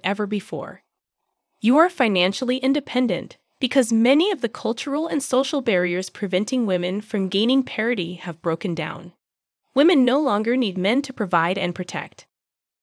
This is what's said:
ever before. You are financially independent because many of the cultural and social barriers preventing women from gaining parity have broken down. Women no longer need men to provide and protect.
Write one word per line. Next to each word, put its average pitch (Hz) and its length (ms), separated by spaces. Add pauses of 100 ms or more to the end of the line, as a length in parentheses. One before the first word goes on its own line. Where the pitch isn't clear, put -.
ever 202 220
before. 196 560 (760)
You 240 180
are 349 120
financially 220 680
independent 254 760 (240)
because 247 320
many 269 380
of 294 100
the 226 80
cultural 269 600
and 320 140
social 269 400
barriers 180 480
preventing 208 560
women 185 340
from 196 280
gaining 233 340
parity 214 520
have 170 280
broken 170 320
down. 165 380 (640)
Women 302 300
no 247 160
longer 226 360
need 202 220
men 220 240
to 269 100
provide 180 460
and 170 160
protect. - 520 (560)